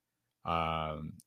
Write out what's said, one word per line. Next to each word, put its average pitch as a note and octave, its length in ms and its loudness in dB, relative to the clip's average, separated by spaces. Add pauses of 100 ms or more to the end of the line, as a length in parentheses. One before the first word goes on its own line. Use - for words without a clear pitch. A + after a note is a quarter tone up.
(440)
Um, D#2+ 720 0 (120)